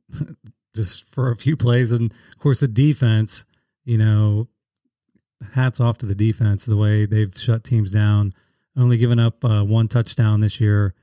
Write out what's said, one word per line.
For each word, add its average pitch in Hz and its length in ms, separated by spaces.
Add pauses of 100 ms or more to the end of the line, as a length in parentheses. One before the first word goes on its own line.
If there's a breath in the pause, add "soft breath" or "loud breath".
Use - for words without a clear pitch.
(120)
<laughs> - 640
just - 380
for 127 180
a 117 60
few 147 200
plays. 120 340
And, 117 220 (200 loud breath)
of - 60
course, 139 220
the 139 80
defense, 113 760 (400)
you 117 140
know, 107 500 (1040)
hats 127 260
off 117 180
to 113 80
the 98 80
defense, 104 500
the 110 120
way 104 300
they've 104 300
shut 113 280
teams 104 280
down, 104 400 (440)
only 123 220
giving 117 200
up, 117 260
uh, 107 180
one 110 260
touchdown 110 520
this 107 200
year. 104 420